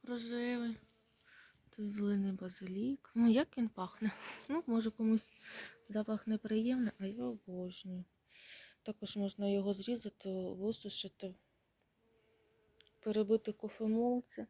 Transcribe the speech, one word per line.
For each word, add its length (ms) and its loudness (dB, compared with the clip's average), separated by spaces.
Рожевий. 720 -2
Тут 240 -6
зелений 380 2
базилік. 840 -4
Ну, 160 8
як 260 4
він 120 2
пахне. 420 -4
Ну, 180 0
може, 240 4
комусь 380 4
запах 380 -2
неприємний, 720 2
а 60 -4
я 180 -4
обожнюю. 800 -6
Також 340 -6
можна 320 0
його 240 4
зрізати, 600 -4
висушити, 1000 -4
перебити 520 2
кофемолці. 1000 0